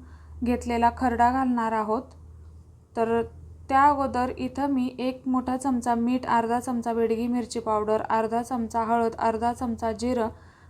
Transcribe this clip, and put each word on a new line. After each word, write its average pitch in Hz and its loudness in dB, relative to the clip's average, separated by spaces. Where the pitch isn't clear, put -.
घेतलेला 240 2
खरडा 240 4
घालणार 247 0
आहोत. 220 0
तर 233 2
त्या 269 6
अगोदर 269 2
इथं 254 -2
मी 254 0
एक 254 -4
मोठा 254 0
चमचा 247 0
मीठ, 247 0
अर्धा 233 2
चमचा 240 -4
बेडगी 226 2
मिरची 240 -2
पावडर, 214 0
अर्धा 226 0
चमचा 233 -2
हळद, 233 2
अर्धा 226 0
चमचा 233 -4
जिरं 226 0